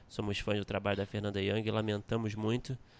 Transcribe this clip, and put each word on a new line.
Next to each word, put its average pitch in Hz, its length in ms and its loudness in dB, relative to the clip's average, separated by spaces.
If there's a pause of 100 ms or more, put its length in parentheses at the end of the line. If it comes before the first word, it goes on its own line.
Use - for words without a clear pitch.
Somos 104 320 -2
fãs 104 180 2
do 101 60 0
trabalho 101 340 0
da 98 80 0
Fernanda 101 360 -2
Young 101 240 2
e 107 60 0
lamentamos 107 640 0
muito 117 420 0 (220)